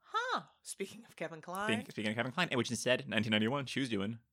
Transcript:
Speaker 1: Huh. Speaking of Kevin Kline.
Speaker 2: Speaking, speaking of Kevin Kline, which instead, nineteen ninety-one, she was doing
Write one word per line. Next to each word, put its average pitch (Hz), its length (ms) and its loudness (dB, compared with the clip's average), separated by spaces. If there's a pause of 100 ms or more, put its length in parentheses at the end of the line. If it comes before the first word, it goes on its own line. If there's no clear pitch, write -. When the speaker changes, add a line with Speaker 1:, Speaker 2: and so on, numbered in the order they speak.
(140)
Speaker 1:
Huh. 466 280 0 (200)
Speaking - 460 -10
of - 80 -20
Kevin 160 260 -6
Kline. 196 280 -4
Speaker 2:
Speaking, 208 200 0
speaking 107 220 -2
of 110 40 -4
Kevin 123 180 0
Kline, 175 200 2
which 120 160 4
instead, 123 380 2
nineteen 110 240 0
ninety-one, 117 340 4
she - 140 -2
was 135 100 2
doing 110 300 -2 (140)